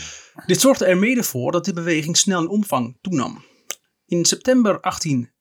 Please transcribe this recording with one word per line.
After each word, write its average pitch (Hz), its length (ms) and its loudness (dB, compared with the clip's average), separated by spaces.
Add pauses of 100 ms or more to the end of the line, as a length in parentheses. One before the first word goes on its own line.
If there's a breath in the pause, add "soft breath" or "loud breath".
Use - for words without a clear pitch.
(460 loud breath)
Dit 175 140 2
zorgde 262 240 4
er 180 140 4
mede 233 240 2
voor 127 300 -4
dat 175 120 0
de 190 80 -4
beweging 165 440 -2
snel 190 240 2
in 165 80 -2
omvang 147 520 -2
toenam. 156 440 -4 (600 soft breath)
In 175 180 0
september 233 560 2
achttien, 139 500 -2 (100)